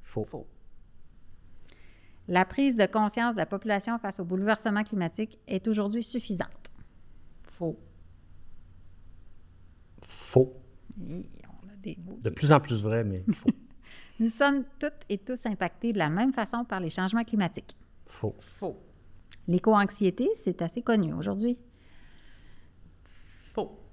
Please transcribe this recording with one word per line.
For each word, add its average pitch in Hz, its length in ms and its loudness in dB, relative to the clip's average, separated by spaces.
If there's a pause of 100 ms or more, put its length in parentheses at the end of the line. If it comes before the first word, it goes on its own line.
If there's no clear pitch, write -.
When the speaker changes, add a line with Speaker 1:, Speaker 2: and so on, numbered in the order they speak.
Speaker 1:
Faux. - 220 -6
Speaker 2:
Faux. 110 220 -12 (1800)
Speaker 3:
La 180 160 6
prise 269 320 4
de 208 100 8
conscience 226 480 2
de 208 60 -2
la - 60 2
population 214 520 -2
face 196 220 -6
au 180 40 -2
bouleversement 202 600 2
climatique 202 640 -2
est 190 200 -2
aujourd'hui 214 360 0
suffisante. - 680 -6 (760)
Speaker 2:
Faux. - 340 -6 (2250)
Speaker 1:
Faux. - 500 4 (560)
Speaker 3:
Et 170 140 -8 (240)
on - 220 -16
a 208 140 -18
des - 240 -10
mots 190 160 -14
Speaker 1:
De 107 80 -2
Speaker 3:
qui - 40 -10
Speaker 1:
plus 151 180 6
en 143 80 10
plus 117 220 -2
vrai, 110 220 2
mais 92 280 -2
faux. - 180 2 (340)
Speaker 3:
<laughs> - 360 -16
Nous 226 80 4
sommes 277 360 4 (140)
toutes 294 140 -2 (160)
et 208 100 -2
tous - 280 -6
impactés 208 460 -2
de 202 60 0
la 156 120 4
même 233 220 4
façon 240 320 -2
par 190 160 -4
les 165 100 -2
changements 202 340 2
climatiques. 202 520 0 (300)
Speaker 1:
Faux. - 340 -6
Speaker 2:
Faux. - 380 -8 (680)
Speaker 3:
L'éco-anxiété, 202 840 4
c'est - 280 -2
assez 170 200 -4
connu 196 320 2
aujourd'hui. 208 440 -2 (2000)
Speaker 2:
Faux. - 240 -6 (140)